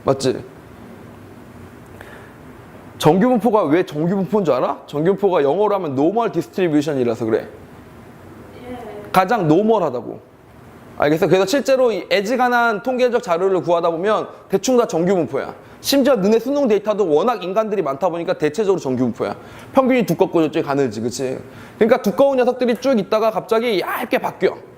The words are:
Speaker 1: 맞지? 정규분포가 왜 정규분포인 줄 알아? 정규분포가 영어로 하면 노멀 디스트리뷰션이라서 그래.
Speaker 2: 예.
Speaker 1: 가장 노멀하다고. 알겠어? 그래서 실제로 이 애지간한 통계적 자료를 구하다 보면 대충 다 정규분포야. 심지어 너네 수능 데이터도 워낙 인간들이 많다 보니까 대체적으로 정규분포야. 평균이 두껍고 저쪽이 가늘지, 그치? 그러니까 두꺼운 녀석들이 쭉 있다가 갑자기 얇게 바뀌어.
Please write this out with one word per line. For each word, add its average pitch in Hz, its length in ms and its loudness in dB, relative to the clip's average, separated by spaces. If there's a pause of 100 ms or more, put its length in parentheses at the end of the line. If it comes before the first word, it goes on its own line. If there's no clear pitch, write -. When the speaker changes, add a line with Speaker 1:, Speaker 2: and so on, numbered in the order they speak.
Speaker 1:
맞지? 135 380 0 (2500)
정규분포가 208 680 4
왜 156 200 4
정규분포인 185 600 -2
줄 147 100 2
알아? 170 320 -2
정규분포가 175 560 0
영어로 196 320 2
하면 165 200 -4
노멀 190 360 0
디스트리뷰션이라서 147 960 -2
그래. 110 220 -2 (1200)
Speaker 2:
예. 247 80 -12 (340)
Speaker 1:
가장 185 360 2
노멀하다고. 151 720 0 (760)
알겠어? 160 300 2
그래서 190 180 4
실제로 254 460 2
이 196 200 -6
애지간한 233 680 0
통계적 247 400 0
자료를 185 400 0
구하다 170 300 0
보면 175 380 -2 (200)
대충 196 280 0
다 226 100 4
정규분포야. 160 680 -2 (260)
심지어 277 360 2
너네 208 240 2
수능 277 280 -2
데이터도 208 400 0
워낙 185 360 2
인간들이 196 400 -2
많다 139 260 -2
보니까 170 300 -4
대체적으로 185 400 0
정규분포야. 120 560 -2 (380)
평균이 254 340 2
두껍고 175 340 2
저쪽이 156 240 0
가늘지, 135 360 -2
그치? 123 360 -6 (400)
그러니까 226 240 4
두꺼운 269 360 2
녀석들이 247 400 0
쭉 269 200 0
있다가 214 320 0
갑자기 220 500 0
얇게 269 380 -4
바뀌어. 151 380 -2 (220)